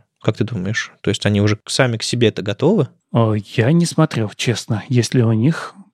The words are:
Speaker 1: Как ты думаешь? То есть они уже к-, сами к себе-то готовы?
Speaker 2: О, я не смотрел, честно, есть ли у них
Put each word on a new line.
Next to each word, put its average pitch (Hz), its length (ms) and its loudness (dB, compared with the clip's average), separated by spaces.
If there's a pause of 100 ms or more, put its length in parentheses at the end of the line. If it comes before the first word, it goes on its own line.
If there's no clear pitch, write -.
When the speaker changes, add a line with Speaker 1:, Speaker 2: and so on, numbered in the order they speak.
(200)
Speaker 1:
Как - 160 -2
ты - 80 -2
думаешь? 101 480 -6 (100)
То - 80 -2
есть - 160 -4
они 104 140 2
уже 104 160 2
к-, - 140 -18
сами 123 260 0
к - 60 -10
себе-то 117 400 0
готовы? 139 460 0 (220)
Speaker 2:
О, 110 240 2
я 110 380 0
не 170 140 4
смотрел, 120 500 0
честно, - 540 -4
есть 123 240 0
ли 123 80 4
у 113 100 2
них 120 420 0 (200)